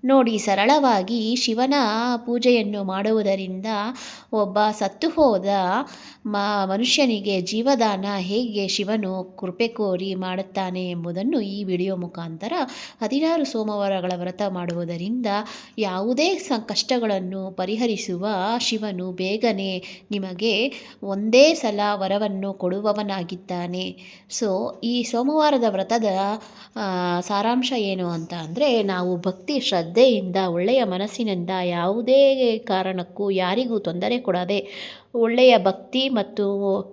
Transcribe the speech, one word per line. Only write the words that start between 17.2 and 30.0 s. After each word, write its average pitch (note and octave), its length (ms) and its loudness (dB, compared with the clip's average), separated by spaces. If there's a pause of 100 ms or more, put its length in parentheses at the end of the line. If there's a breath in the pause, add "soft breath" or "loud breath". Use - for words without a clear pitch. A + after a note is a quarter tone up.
ಪರಿಹರಿಸುವ G3 760 -2 (320)
ಶಿವನು G3+ 520 -4
ಬೇಗನೆ F#3+ 880 -2 (100)
ನಿಮಗೆ G3+ 640 -2 (300 loud breath)
ಒಂದೇ A3 500 6
ಸಲ A3 260 -2 (140)
ವರವನ್ನು G3 600 -2
ಕೊಡುವವನಾಗಿದ್ದಾನೆ. F#3 1400 -4 (420 loud breath)
So, A3+ 80 0 (360)
ಈ A#3+ 200 0
ಸೋಮವಾರದ C#4 640 2
ವ್ರತದ, G3+ 380 0 (680 loud breath)
ಆ, F3+ 440 0
ಸಾರಾಂಶ A3+ 580 0
ಏನು F#3+ 300 -2
ಅಂತ E3 260 -6
ಅಂದ್ರೆ, G#3 500 0
ನಾವು F3+ 340 0
ಭಕ್ತಿ F#3+ 420 -2
ಶ್ರದ್ಧೆಯಿಂದ F#3+ 760 2 (140)